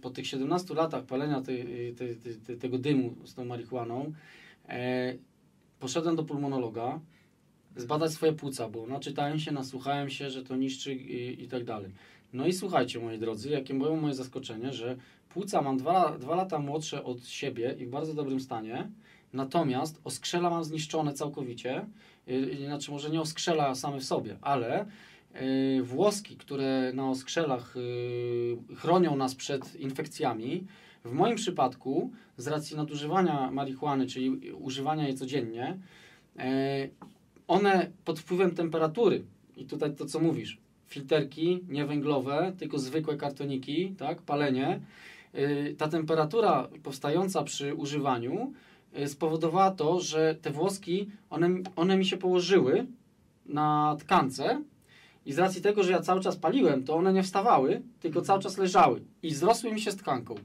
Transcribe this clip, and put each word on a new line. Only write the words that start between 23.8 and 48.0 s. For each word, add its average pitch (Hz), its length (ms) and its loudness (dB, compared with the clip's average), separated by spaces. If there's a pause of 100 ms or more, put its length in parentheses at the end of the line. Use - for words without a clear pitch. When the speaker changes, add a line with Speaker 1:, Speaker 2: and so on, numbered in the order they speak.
Speaker 1:
w 131 40 -8
sobie, 117 380 -2
ale, 139 440 2 (560)
y, 135 420 2
włoski, 165 540 0
które 135 560 0
na 135 160 -2
oskrzelach, 131 680 -2
y, 120 960 -2
chronią 165 400 4
nas 131 200 -2
przed - 400 -6
infekcjami, 135 920 -4 (400)
w 117 60 -8
moim 202 240 4
przypadku, 147 760 0 (260)
z 123 100 -8
racji 151 300 -4
nadużywania 147 760 0
marihuany, 135 560 0
czyli 131 460 -4
używania 139 540 -2
jej 131 80 0
codziennie, 127 600 -4 (600)
e, 139 500 0 (580)
one 190 440 4 (140)
pod 156 140 -2
wpływem 180 360 2
temperatury, 160 680 2 (340)
i 135 80 -12
tutaj 151 300 -2
to, 147 100 -8
co 156 140 -4
mówisz, 127 380 0 (300)
filterki 160 840 0
niewęglowe, 143 880 2
tylko 147 220 -4
zwykłe 143 380 -2
kartoniki, 143 800 -2
tak, 151 240 -4
palenie, 143 580 2 (560)
y, 143 420 0
ta 156 100 0
temperatura 160 840 4 (140)
powstająca 151 600 0
przy 143 320 -4
używaniu, 139 800 -2 (460)